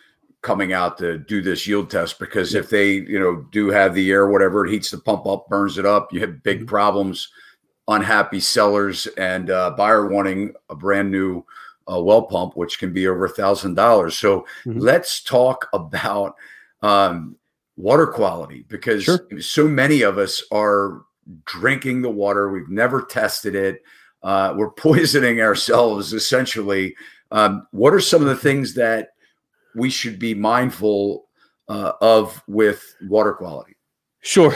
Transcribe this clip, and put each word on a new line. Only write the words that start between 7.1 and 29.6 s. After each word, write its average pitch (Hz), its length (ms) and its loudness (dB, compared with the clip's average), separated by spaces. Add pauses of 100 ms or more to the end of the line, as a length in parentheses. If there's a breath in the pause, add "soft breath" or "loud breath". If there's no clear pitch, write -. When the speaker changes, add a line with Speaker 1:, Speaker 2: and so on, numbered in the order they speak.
Speaker 1:
unhappy 104 500 0
sellers, 101 680 0 (100)
and, 92 320 -4
uh, 92 220 0
buyer 104 340 2
wanting 98 480 -2 (140)
a 78 80 -14
brand 98 340 -2
new, 95 340 -4 (460 loud breath)
uh, 90 100 -4
well 104 220 4
pump, 90 340 -6
which 85 220 -6
can 92 140 -8
be 92 160 0
over 92 160 -2
a 90 40 0
thousand 98 460 -2
dollars. 98 420 4
So 98 300 0 (180 loud breath)
Speaker 2:
Mm-hmm. 117 140 -6
Speaker 1:
let's 139 420 0
talk 131 520 0
about, 98 640 -4 (440 loud breath)
um, 98 540 0 (420)
water 135 300 4
quality, 82 640 -6
because 104 360 -4
Speaker 2:
Sure. 175 220 0 (140)
Speaker 1:
so - 260 2
many 143 360 2
of 98 160 0
us 95 240 -4 (100)
are 104 500 0 (440)
drinking 127 560 -2
the 123 80 -4
water. 101 400 -2
We've 87 180 -8
never 117 340 0
tested 104 520 -4
it. 98 280 -2 (400 soft breath)
Uh, 95 320 0
we're 107 160 -4
<laughs> - 160 -4
poisoning 143 540 2
ourselves, 107 720 2
essentially. 101 800 -2 (360 loud breath)
Um, 104 400 0
what 127 240 4
are 190 60 4
some 165 200 4
of 143 80 2
the 131 80 0
things 135 380 0
that 113 380 -2 (640)